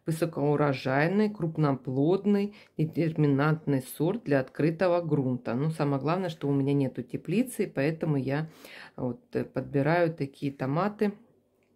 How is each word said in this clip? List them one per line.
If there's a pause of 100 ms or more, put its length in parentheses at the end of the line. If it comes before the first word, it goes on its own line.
высокоурожайный,
крупноплодный, (220)
детерминантный
сорт
для
открытого
грунта.
Ну,
самое
главное,
что
у
меня
нету
теплицы,
поэтому
я (480)
вот, (100)
э,
подбираю
такие
томаты, (640)